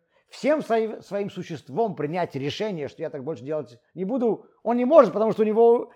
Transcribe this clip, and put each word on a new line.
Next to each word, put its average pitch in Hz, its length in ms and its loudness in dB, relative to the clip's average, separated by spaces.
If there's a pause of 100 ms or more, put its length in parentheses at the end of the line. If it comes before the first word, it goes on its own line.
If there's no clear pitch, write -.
(300)
всем 294 320 0
своим, 220 400 -2
своим 202 280 -8
существом 180 680 -6
принять 160 400 -4
решение, 143 540 -4
что - 120 -16
я 156 80 -6
так 139 140 -12
больше 127 200 -8
делать 131 360 -8 (140)
не 175 120 -6
буду, 226 400 -2 (180)
он 233 140 0
не 247 80 2
может, 254 280 8
потому 214 180 0
что 220 120 2
у - 20 2
него, 233 500 4